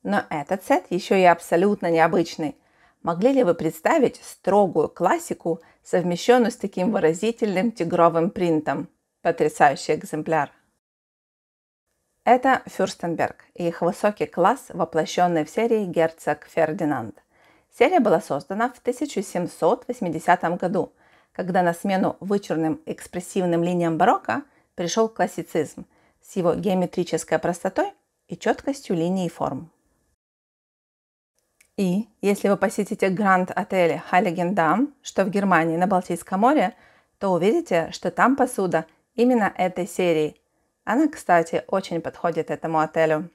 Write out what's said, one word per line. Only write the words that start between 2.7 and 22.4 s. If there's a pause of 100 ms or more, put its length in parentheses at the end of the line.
Могли
ли
вы
представить
строгую
классику, (220)
совмещённую
с
таким
выразительным
тигровым
принтом? (340)
Потрясающий
экземпляр. (1700)
Это
Фюрстенберг
и
их
высокий
класс,
воплощённый
в
серии
"Герцог
Фердинанд". (560)
Серия
была
создана
в
тысяча
семьсот
восьмидесятом
году, (400)
когда
на
смену
вычурным